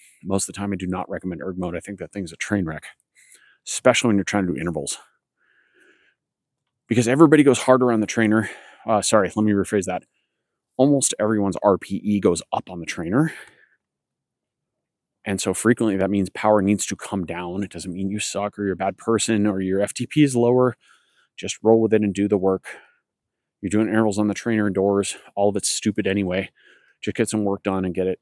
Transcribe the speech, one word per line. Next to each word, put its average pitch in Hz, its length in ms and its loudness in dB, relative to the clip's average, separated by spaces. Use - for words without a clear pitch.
Most 95 260 -2
of 90 60 -16
the - 40 -8
time, 101 140 -4
I - 20 -2
do 92 120 -8
not 92 200 -6
recommend 87 360 -8
erg 92 160 -8
mode. 87 160 -6
I 85 40 -6
think 101 200 -12
that - 120 -12
thing's 87 220 -8
a - 40 -20
train - 280 -2
wreck, 156 220 -8
especially - 400 2
when 104 100 2
you're 98 60 0
trying 98 240 -2
to 85 60 -2
do 67 60 -6
intervals. 76 380 -6
Because 113 200 2
everybody 147 360 6
goes 135 160 6
harder 127 320 4
on 113 80 0
the 104 80 -2
trainer. 110 420 2
Uh, 107 160 2
sorry, 98 320 2
let 107 80 0
me 107 80 2
rephrase 98 340 0
that. 90 180 -6
Almost 139 420 2
everyone's 104 440 0
R 98 140 6
P - 260 -8
E 101 160 0
goes 90 220 2
up - 180 -4
on 90 100 -12
the 80 60 -12
trainer. 98 480 -2
And 101 180 -6
so 95 120 -2
frequently 113 440 2
that 95 140 0
means 98 180 0
power 107 320 2
needs 98 260 0
to 95 80 -6
come 95 300 -6
down. 90 380 -8
It 92 80 -10
doesn't 87 220 -12
mean 95 160 -6
you 104 100 -6
suck 101 400 -6
or 101 40 -4
you're 98 100 -2
a 90 40 -4
bad 95 200 -2
person 107 500 0
or 95 140 -2
your 95 200 0
F 104 120 -4
T 123 120 -6
P 151 180 2
is 135 120 2
lower. 123 420 2
Just - 260 -8
roll 113 180 8
with 110 120 2
it 107 100 4
and 101 100 0
do 101 140 0
the 101 100 2
work. 95 280 0
You're 101 80 -6
doing 107 180 2
intervals 107 320 2
on 104 80 2
the 101 60 0
trainer 110 340 -2
indoors. 98 500 0
All 101 140 2
of 101 60 -2
it's - 140 -2
stupid 104 380 -2
anyway. 95 440 -2
Just - 160 -6
get 113 120 0
some 107 140 -2
work 98 200 -4
done 95 220 -2
and 90 100 -6
get 92 120 -2
it 92 140 -4